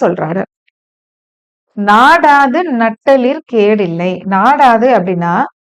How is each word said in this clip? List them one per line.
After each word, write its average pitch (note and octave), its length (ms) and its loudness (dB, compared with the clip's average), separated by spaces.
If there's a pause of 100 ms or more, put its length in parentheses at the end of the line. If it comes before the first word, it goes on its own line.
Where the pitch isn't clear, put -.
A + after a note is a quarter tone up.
சொல்றாரு. F3 420 -4 (1300)
"நாடாது C#4 840 2 (100)
நட்டலிற் B3 680 -2 (120)
கேடில்லை." G3+ 580 -2 (140)
நாடாது A#3 640 2
அப்படின்னா, F3+ 540 -2 (320)